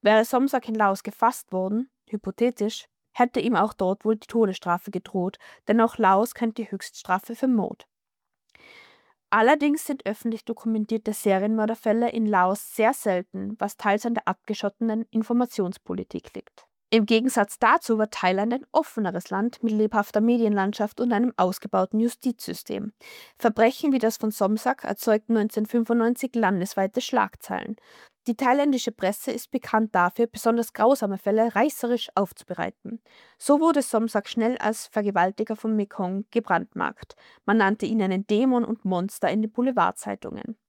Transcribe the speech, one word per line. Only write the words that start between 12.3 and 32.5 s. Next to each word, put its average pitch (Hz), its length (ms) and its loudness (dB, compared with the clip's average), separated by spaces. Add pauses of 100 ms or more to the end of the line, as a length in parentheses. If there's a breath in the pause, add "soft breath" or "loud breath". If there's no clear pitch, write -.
sehr 226 180 2
selten, 196 680 -4
was 208 160 -6
teils 208 280 0
an 233 100 -2
der - 120 -4
abgeschotteten 214 840 -4
Informationspolitik 202 1200 -4
liegt. - 320 -18 (240)
Im 220 160 4
Gegensatz 226 540 2
dazu 233 380 4
war 214 120 0
Thailand 196 420 0
ein 269 200 -6
offeneres 202 580 -2
Land 208 320 -4
mit 226 100 0
lebhafter 214 480 0
Medienlandschaft 214 800 0
und 240 120 0
einem 233 240 2
ausgebauten 190 640 0
Justizsystem. - 920 -4 (460 loud breath)
Verbrechen 233 540 2
wie 269 60 2
das 220 180 0
von 220 160 -4
Somsak 214 500 -2
erzeugten 214 520 0
neunzehnhundertfünfundneunzig 226 1000 0
landesweite 196 680 0
Schlagzeilen. - 760 -4 (500 soft breath)
Die 233 120 -2
thailändische 269 520 2
Presse 208 420 -4
ist - 180 -10
bekannt 220 440 -2
dafür, 185 320 2
besonders 233 460 -2
grausame 214 460 2
Fälle 220 360 2
reißerisch 240 600 0
aufzubereiten. - 880 -6 (340 soft breath)